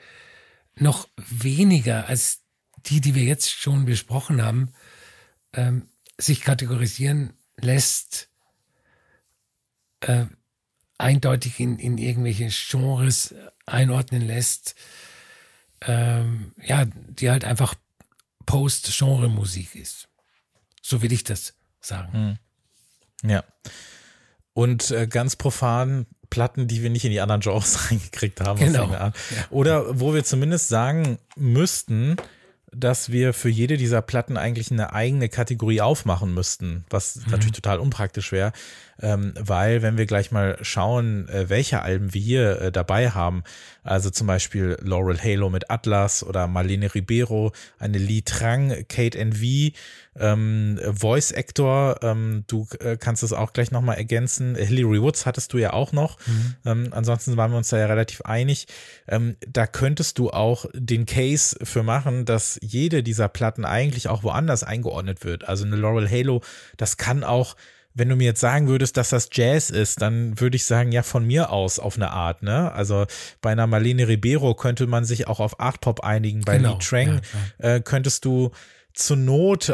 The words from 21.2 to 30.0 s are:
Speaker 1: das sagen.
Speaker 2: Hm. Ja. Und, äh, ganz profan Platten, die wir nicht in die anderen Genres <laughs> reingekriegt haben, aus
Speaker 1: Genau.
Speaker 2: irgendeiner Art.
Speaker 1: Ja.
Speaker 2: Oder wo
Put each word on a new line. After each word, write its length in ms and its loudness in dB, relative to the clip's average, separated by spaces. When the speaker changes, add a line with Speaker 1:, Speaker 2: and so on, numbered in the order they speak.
Speaker 1:
das 300 -8
sagen. 580 -6
Speaker 2:
Hm. 80 0
Ja. 140 2
Und, 400 0
äh, 160 0
ganz 260 -2
profan 720 0
Platten, 380 0
die 140 -2
wir 80 0
nicht 140 0
in 60 2
die 100 2
anderen 200 2
Genres 460 0
<laughs> 40 -2
reingekriegt 500 -2
haben, 200 0
aus 40 6
Speaker 1:
Genau. 180 4
Speaker 2:
irgendeiner 240 -2
Art. 100 -2
Speaker 1:
Ja. 160 -6
Speaker 2:
Oder 480 2
wo 160 2